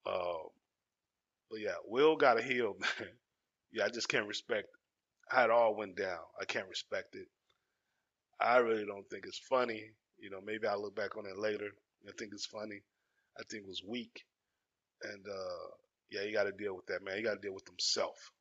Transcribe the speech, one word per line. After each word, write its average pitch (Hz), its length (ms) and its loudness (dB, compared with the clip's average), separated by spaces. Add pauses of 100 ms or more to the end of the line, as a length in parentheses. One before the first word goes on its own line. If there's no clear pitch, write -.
Uh, 87 420 -2 (1000)
but 110 80 -8
yeah, 101 160 -2 (100)
Will 143 300 6
gotta 131 260 6
heal, 120 360 0
<laughs> - 20 -18
man. 101 300 -2 (640)
Yeah, 107 120 2
I 107 40 2
just 113 180 -4
can't 110 200 2
respect 104 400 -2 (600)
how 127 160 6
it 113 80 6
all 113 240 8
went 101 220 -6
down. 92 220 -2 (200)
I 98 60 -4
can't 104 240 -2
respect - 460 -6
it. 98 120 -12 (1120)
I 117 180 6
really 113 280 4
don't 101 240 -8
think 95 180 -10
it's - 220 -8
funny. 120 340 2 (340)
You 104 120 -16
know, 95 140 -10
maybe 107 220 -4
I'll 101 160 0
look 101 140 -8
back 104 220 -4
on 107 80 -10
it 95 120 -10
later 104 320 -2 (360)
and 101 120 -16
think 107 160 -10
it's 101 120 -10
funny. 104 360 -10 (560)
I - 120 -12
think 107 140 -12
it 95 40 -14
was 90 200 -10
weak. 117 360 -10 (800)
And, 101 240 -10
uh, 90 400 -8 (420)
yeah, 101 140 -4
you 107 100 -2
gotta 101 180 2
deal 98 240 -4
with 90 120 -14
that, 92 160 -4
man. 98 140 -4
You 110 60 -2
gotta 104 180 0
deal 98 120 -6
with 95 140 -12
himself. - 720 -2